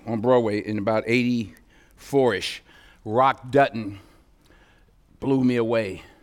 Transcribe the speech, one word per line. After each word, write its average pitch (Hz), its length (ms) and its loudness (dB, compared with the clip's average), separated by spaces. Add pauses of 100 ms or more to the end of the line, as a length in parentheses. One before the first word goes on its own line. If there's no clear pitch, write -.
on 113 160 -4
Broadway 113 380 2
in 107 180 -6
about 107 280 -2
eighty-four-ish. 120 1600 -2 (420)
Rock 127 460 0
Dutton 117 480 0 (1200)
blew 135 240 0
me 123 120 2
away. 113 460 -2 (200)